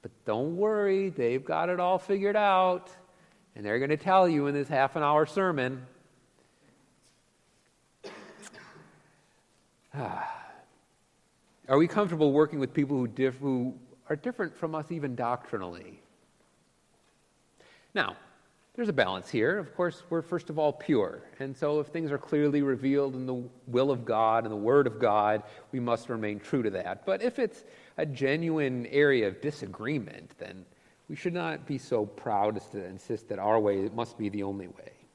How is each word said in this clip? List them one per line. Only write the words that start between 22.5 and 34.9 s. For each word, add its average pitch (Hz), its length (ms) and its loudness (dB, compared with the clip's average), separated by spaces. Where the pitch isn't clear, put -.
revealed 135 540 2
in 127 100 -6
the 127 180 -4
will 127 240 2
of 120 160 -2
God 113 380 4
and 107 80 -6
the 107 60 -4
Word 131 280 4
of 110 140 -4
God, 107 420 4
we 131 80 -4
must 120 280 -2
remain 107 320 -4
true 131 220 -2
to 110 100 0
that. 92 360 -6
But 190 160 0
if 247 160 -2
it's - 240 -4
a 160 80 0
genuine 139 840 0
area 139 400 4
of 92 140 -4
disagreement, 113 960 -8
then 95 260 -14
we 151 60 -10
should 175 180 -4
not 165 320 -6
be 139 140 -4
so 107 260 0
proud 104 500 0
as 95 120 -10
to 98 180 -10
insist 95 440 -10
that 101 100 -6
our 107 200 4
way 101 320 2
must 113 240 -6
be 104 140 -4
the 101 140 -4
only 98 240 -6
way. - 240 -20